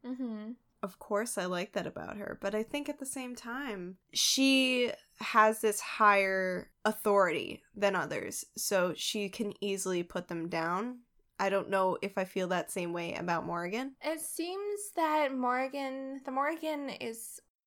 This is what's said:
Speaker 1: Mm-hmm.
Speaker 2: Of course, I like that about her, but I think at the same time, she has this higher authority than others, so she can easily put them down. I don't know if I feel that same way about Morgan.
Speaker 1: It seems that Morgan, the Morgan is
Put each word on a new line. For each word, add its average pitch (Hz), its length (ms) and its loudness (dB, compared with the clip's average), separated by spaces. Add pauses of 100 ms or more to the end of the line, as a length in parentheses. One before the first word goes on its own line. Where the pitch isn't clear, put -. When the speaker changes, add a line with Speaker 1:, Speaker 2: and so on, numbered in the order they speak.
Speaker 1:
Mm-hmm. 240 460 -8 (300)
Speaker 2:
Of 190 160 -8
course, 214 380 -2
I 185 100 -2
like 180 260 -2
that 190 140 -2
about - 320 -8
her, - 220 -8
but 202 140 -2
I 214 80 0
think 285 260 -4
at 294 120 -6
the 269 60 -6
same 247 280 -8
time, 226 640 -8 (180)
she 262 760 4 (280)
has 220 400 6
this 214 200 2
higher 190 920 4 (140)
authority 196 800 4 (120)
than 202 220 2
others, 147 480 -4 (120)
so 180 400 2
she 202 320 -2
can 202 320 -4
easily 190 420 0
put 175 260 -6
them 170 200 -4
down. 180 520 -2 (400)
I 196 100 2
don't 196 200 2
know 190 300 2
if 190 160 -4
I 190 80 0
feel 185 240 -2
that 180 220 0
same 175 220 -4
way 170 220 -4
about 175 300 -2
Morgan. 180 580 -4
Speaker 1:
It 311 180 -4
seems 392 600 -4 (160)
that 302 380 2
Morgan, 269 880 -2
the 277 60 -6
Morgan 294 600 -2
is - 500 -10 (260)